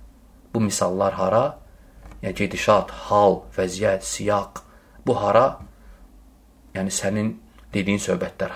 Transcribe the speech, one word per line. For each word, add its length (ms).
Bu 60
misallar 540
hara? 300
Yəni, 120
gedişat, 560
hal, 320
vəziyyət, 480
siyaq. 560
Bu 160
hara? 240
Yəni, 180
sənin 400
dediyin 280
söhbətlər 540